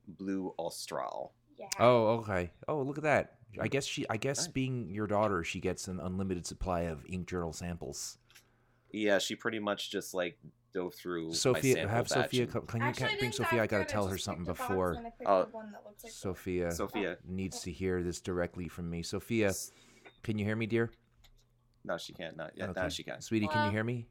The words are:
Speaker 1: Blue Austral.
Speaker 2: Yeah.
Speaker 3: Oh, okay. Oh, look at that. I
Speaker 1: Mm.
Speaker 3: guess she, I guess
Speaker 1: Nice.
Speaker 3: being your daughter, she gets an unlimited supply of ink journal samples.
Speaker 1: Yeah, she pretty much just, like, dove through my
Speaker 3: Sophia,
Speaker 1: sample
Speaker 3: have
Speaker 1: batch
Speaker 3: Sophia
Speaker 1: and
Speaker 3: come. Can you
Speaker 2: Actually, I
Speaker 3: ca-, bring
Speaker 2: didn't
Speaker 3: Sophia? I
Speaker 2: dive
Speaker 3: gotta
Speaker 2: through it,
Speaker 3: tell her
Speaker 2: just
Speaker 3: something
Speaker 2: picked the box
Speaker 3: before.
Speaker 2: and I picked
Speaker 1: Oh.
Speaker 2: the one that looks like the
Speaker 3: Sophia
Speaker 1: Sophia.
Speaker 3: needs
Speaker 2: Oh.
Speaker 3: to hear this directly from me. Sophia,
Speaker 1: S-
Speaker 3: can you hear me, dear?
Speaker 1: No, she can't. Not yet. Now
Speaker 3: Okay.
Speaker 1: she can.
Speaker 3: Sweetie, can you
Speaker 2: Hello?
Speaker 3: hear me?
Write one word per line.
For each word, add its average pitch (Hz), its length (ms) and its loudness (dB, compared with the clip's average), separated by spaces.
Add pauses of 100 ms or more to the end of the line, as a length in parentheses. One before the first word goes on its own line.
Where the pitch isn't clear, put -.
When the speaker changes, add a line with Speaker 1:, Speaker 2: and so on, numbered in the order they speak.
Speaker 1:
Blue 95 500 -4
Austral. 69 760 -6 (240)
Speaker 2:
Yeah. - 100 -12 (120)
Speaker 3:
Oh, 117 280 8 (120)
okay. 95 320 0 (160)
Oh, 147 140 0
look 139 160 -2
at 156 60 -4
that. 139 340 4 (220)
I 110 80 0
Speaker 1:
Mm. - 40 0
Speaker 3:
guess 135 140 2
she, - 240 -4
I 113 80 0
guess 135 220 0
Speaker 1:
Nice. - 80 -2
Speaker 3:
being 127 420 -2
your 104 180 -2
daughter, 101 360 4
she 92 160 -4
gets 90 280 -2
an 92 120 -4
unlimited 90 460 -2
supply 87 360 0
of 80 260 -4
ink 90 220 -6
journal 85 240 -2
samples. 82 640 -6 (760)
Speaker 1:
Yeah, 104 280 6
she 107 160 0
pretty 113 240 -2
much 104 320 -2
just, 98 220 -4
like, 90 260 -2 (340)
dove 90 220 -4
through 85 320 -4
my 82 80 -4
Speaker 3:
Sophia, 127 400 4
Speaker 1:
sample 82 200 0
Speaker 3:
have 117 140 2
Speaker 1:
batch - 140 4
Speaker 3:
Sophia 123 200 0
Speaker 1:
and 117 80 -2
Speaker 3:
come. - 140 -4
Can 117 160 -2
you 113 60 2
Speaker 2:
Actually, 117 180 -2
I - 40 0
Speaker 3:
ca-, - 80 0
bring - 120 -2
Speaker 2:
didn't 113 60 -6
Speaker 3:
Sophia? 117 240 2
I - 20 4
Speaker 2:
dive 104 80 2
Speaker 3:
gotta 101 140 2
Speaker 2:
through - 20 0
it, - 40 -4
Speaker 3:
tell 104 180 2
her 95 80 0
Speaker 2:
just 90 100 -4
Speaker 3:
something 87 200 -4
Speaker 2:
picked 85 120 -2
the - 60 -4
box - 60 -2
Speaker 3:
before. 92 240 4
Speaker 2:
and 73 140 -4
I - 40 -10
picked 240 180 -4
Speaker 1:
Oh. 190 140 8
Speaker 2:
the 214 80 -2
one 220 200 -10
that - 140 -16
looks - 180 -18
like 226 80 -14
the - 60 -14
Speaker 3:
Sophia 90 540 -2
Speaker 1:
Sophia. 95 540 -2
Speaker 3:
needs 92 320 -4
Speaker 2:
Oh. - 80 -8
Speaker 3:
to 90 60 -4
hear 90 300 0
this 87 200 -2
directly 90 460 -2
from 85 220 -6
me. 85 140 -4
Sophia, 104 460 2
Speaker 1:
S- - 220 -2 (520)
Speaker 3:
can 107 160 -2
you 101 60 0
hear 107 100 0
me, 113 100 0
dear? 113 260 2 (920)
Speaker 1:
No, 90 160 -2
she - 140 -12
can't. 82 220 -8
Not 80 220 -10
yet. 92 180 -4
Now 92 100 -2
Speaker 3:
Okay. 85 40 0
Speaker 1:
she 80 140 -6
can. - 180 -10
Speaker 3:
Sweetie, 107 260 2
can - 100 2
you 101 80 6
Speaker 2:
Hello? 101 60 2
Speaker 3:
hear 110 120 2
me? 120 280 -2